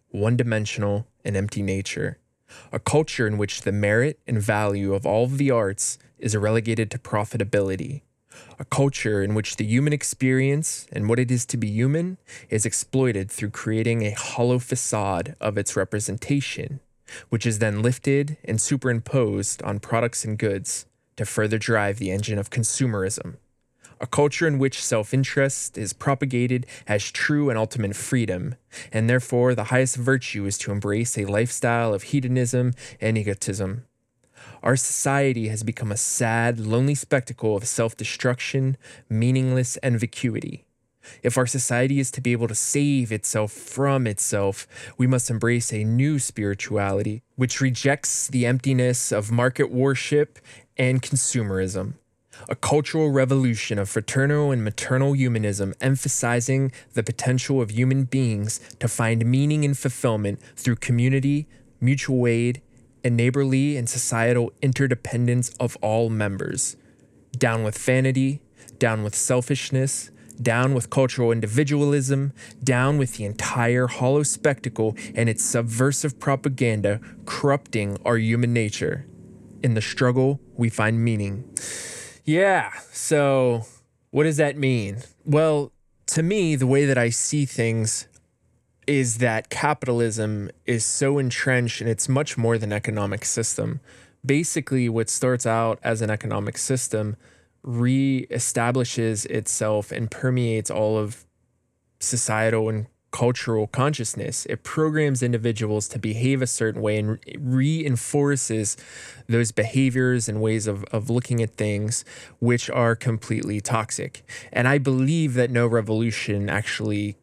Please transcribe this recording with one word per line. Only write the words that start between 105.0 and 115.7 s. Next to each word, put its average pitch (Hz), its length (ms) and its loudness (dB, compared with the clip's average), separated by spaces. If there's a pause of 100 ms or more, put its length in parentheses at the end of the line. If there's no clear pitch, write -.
individuals 110 640 0
to - 100 -8
behave 123 440 0
a 123 40 0
certain 110 360 -2
way 107 160 2
and 107 100 0
re-, 110 100 -2 (200)
reinforces 135 1400 0 (500)
those 117 260 2
behaviors 127 760 2
and 107 140 -2
ways 110 240 0
of, 101 260 -4
of 113 160 -2
looking 120 340 0
at 110 120 -4
things, 107 500 -2 (360)
which 120 280 2
are 117 260 2
completely 110 640 -4
toxic. - 640 -4 (300)
And 120 160 4
I 143 80 4
believe 139 580 2
that 123 160 2
no 120 160 2
revolution 110 840 0